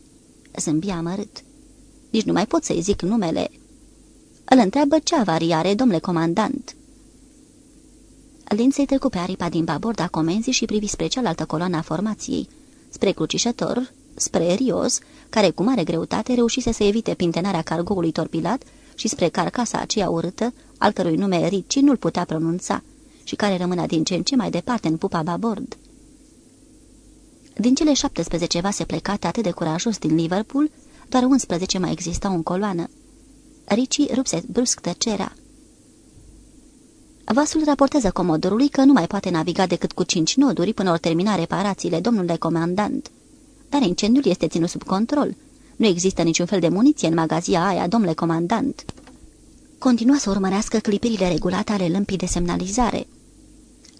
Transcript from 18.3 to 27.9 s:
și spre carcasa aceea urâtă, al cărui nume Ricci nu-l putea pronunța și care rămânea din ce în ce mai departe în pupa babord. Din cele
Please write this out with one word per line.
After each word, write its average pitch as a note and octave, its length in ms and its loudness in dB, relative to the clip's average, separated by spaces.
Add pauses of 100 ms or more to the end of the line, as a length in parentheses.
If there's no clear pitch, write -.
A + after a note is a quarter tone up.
și - 140 -6
spre C4+ 200 0
carcasa F#3+ 500 -2
aceea - 300 -2
urâtă, E3+ 440 -2 (260)
al G#3 140 2
cărui E3+ 240 0
nume F3 320 0
Ricci F#3 280 -2
nu-l C#4 200 4
putea E3+ 280 -2
pronunța E3 580 -4 (420)
și - 120 -8
care G3+ 200 0
rămânea F3 300 -2
din D#3+ 180 0
ce F#3 100 -2
în E3+ 80 -2
ce C#4 140 0
mai G3+ 140 2
departe F3 380 -2
în D#3+ 80 2
pupa E3+ 260 -2
babord. F3+ 540 -4 (1800)
Din B3 180 4
cele D#4 180 2